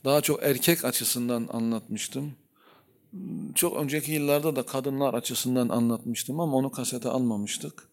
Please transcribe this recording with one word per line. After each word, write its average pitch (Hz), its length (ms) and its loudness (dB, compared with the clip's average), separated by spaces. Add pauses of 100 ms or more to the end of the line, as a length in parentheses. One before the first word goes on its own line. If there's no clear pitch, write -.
Daha 143 160 6
çok 143 220 2
erkek 143 420 4
açısından 120 640 0
anlatmıştım. 117 800 -4 (1200)
Çok - 220 2
önceki 147 340 -2
yıllarda 147 440 2
da 127 80 0
kadınlar 135 500 0
açısından 123 560 0
anlatmıştım 117 720 0
ama 151 180 2
onu 131 140 2
kasete 123 380 -4
almamıştık. 117 840 -2